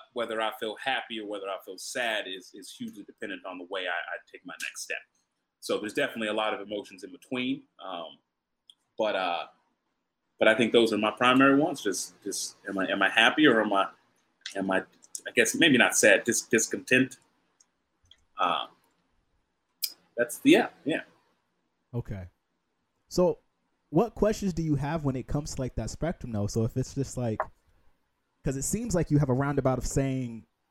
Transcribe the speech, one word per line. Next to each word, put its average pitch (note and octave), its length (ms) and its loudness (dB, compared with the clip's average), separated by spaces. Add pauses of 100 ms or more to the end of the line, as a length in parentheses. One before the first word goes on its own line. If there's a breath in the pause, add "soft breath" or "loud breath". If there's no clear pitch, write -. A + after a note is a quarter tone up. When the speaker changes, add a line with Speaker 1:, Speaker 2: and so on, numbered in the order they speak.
(140)
Speaker 1:
whether A2+ 260 -4
I A2 180 0
feel G#2+ 240 -6
happy A#2 380 -4
or G#2 60 -10
whether G2+ 200 -8
I G2 180 -6
feel F#2 140 -16
sad A2+ 480 -4
is, F#2 280 -12
is F#2+ 220 -18
hugely G#2+ 280 -12
dependent F#2+ 400 -12
on F#2 140 -12
the F2 60 -14
way F#2 180 -8
I, - 100 -6
I F2 240 -6 (140)
take - 160 -20
my E2+ 160 -14
next - 200 -12
step. - 140 -8 (640)
So G2+ 180 -2
there's G#2 140 -8
definitely A#2 360 -4
a G#2+ 60 -2
lot G#2+ 200 -2
of G2 60 -8
emotions G2+ 440 -12
in F2+ 80 -16
between. B2+ 500 -6 (220)
Um, F2 340 -12 (800)
but, G#2+ 180 0
uh, E2+ 300 -2 (920)
but A2 100 6
I A2 60 8
think A2+ 180 2
those A#2 220 6
are G#2 40 0
my G#2+ 120 2
primary C3 460 6
ones. D3+ 260 0
Just, - 320 -4 (100)
just - 320 -8 (100)
am G2 120 -6
I, F#2 80 0
am G2 160 0
I F#2+ 80 4
happy B2 360 4
or A#2 140 6
am G#2 140 2
I, G2 140 2 (680)
am F#2+ 140 -2
I, F#2+ 80 4
I - 580 -12
guess A#2 180 4
maybe D3 220 6
not G2+ 180 6
sad, G2+ 300 6
dis-, A2+ 160 0
discontent. A#2+ 760 0 (1200)
Um, E2+ 300 0 (1500)
that's - 220 -4
the, C#3+ 140 6
yeah, A3+ 160 6 (180)
yeah. D3+ 140 -2 (920)
Speaker 2:
Okay. A2 300 -8 (840)
So - 320 0 (500)
what F#3+ 240 2
questions G3+ 400 0
do E3 80 -4
you D#3 140 0
have D3 280 -4
when C3+ 100 0
it B2 120 -8
comes - 300 -6
to, - 40 -6
like, B2+ 140 -6
that A2+ 160 -6
spectrum, D3+ 420 -6
though? G#2 140 -2
So A2+ 180 -2
if A2 140 -4
it's - 160 -4
just, C3+ 240 -6
like, A#2 200 -4 (1040)
'cause C3+ 140 -4
it C3+ 60 -8
seems G#3+ 320 -4
like E3 160 0
you D3 80 6
have C#3+ 100 2
a B2 60 2
roundabout C#3 420 0
of - 100 -4
saying, C3 600 -2 (240)